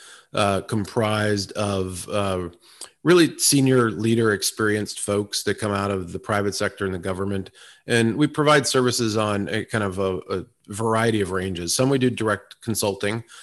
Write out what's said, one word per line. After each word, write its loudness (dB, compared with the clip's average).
uh, 0
comprised -2
of, -4
uh, -2
really 4
senior 4
leader, 2
experienced -2
folks -2
that -2
come -2
out 0
of -4
the -8
private 0
sector -4
and -2
the -6
government. -4
And 2
we 4
provide 4
services 2
on 0
a -4
kind -2
of -4
a, 0
a -4
variety 0
of -2
ranges. -4
Some 2
we 2
do 2
direct -4
consulting. -2